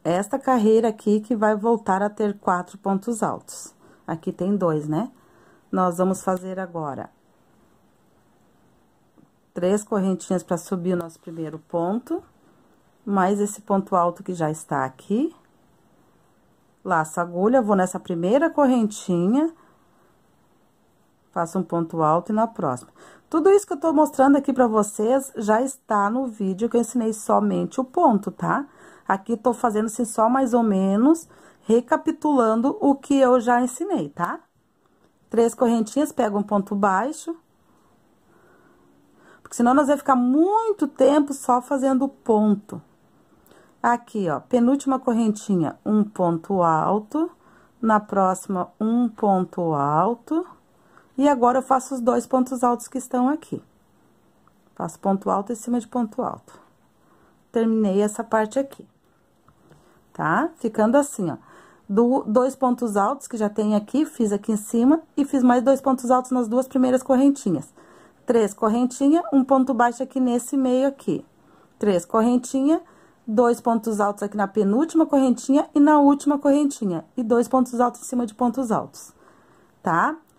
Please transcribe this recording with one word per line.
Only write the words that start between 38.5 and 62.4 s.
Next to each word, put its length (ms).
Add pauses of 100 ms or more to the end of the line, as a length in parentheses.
Porque 160
senão 160
nós 140
vai 100
ficar 180
muito 720
tempo 460
só 300
fazendo 440
ponto. 760 (1000)
Aqui, 460
ó, 120
penúltima 580
correntinha, 880
um 180
ponto 580
alto. 680 (500)
Na 180
próxima, 800
um 300
ponto 640
alto. 720 (720)
E 100
agora 320
eu 40
faço 320
os 60
dois 260
pontos 360
altos 240
que 120
estão 300
aqui. 340 (1120)
Faço 260
ponto 300
alto 200
em 60
cima 240
de 80
ponto 340
alto. 380 (920)
Terminei 520
essa 200
parte 360
aqui. 280 (1300)
Tá? 440
Ficando 400
assim, 340
ó. 60 (520)
Do, 340
dois 340